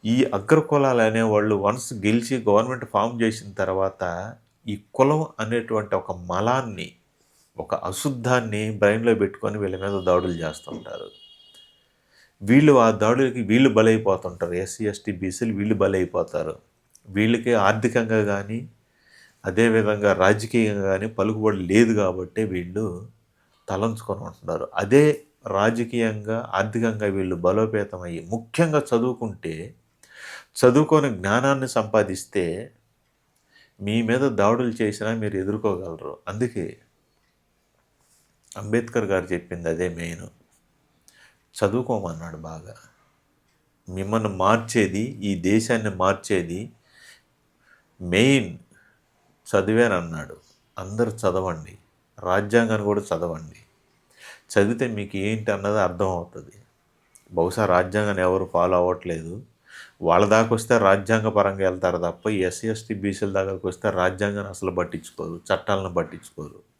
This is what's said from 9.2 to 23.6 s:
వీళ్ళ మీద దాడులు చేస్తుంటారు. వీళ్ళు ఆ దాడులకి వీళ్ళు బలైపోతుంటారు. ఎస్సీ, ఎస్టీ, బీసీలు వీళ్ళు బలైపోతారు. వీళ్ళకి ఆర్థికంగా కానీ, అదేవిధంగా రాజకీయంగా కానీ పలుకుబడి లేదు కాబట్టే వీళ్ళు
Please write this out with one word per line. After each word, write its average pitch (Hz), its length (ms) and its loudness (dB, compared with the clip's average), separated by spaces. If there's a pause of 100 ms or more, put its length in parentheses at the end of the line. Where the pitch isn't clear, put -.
వీళ్ళ 95 180 -4 (100)
మీద 98 180 -2
దాడులు 90 280 2
చేస్తుంటారు. 78 760 -10 (1300)
వీళ్ళు 135 360 8
ఆ 113 120 8
దాడులకి 120 520 2
వీళ్ళు 117 280 6
బలైపోతుంటారు. 98 840 2
ఎస్సీ, 95 360 -4
ఎస్టీ, 101 240 -6
బీసీలు 95 420 -4
వీళ్ళు 104 200 0
బలైపోతారు. 92 840 0 (500)
వీళ్ళకి 117 460 0
ఆర్థికంగా 110 680 2
కానీ, 104 440 -4 (760)
అదేవిధంగా 104 680 4
రాజకీయంగా 104 680 2
కానీ 95 240 0
పలుకుబడి 110 500 0
లేదు 104 380 4
కాబట్టే 92 500 -2
వీళ్ళు 92 640 -6 (600)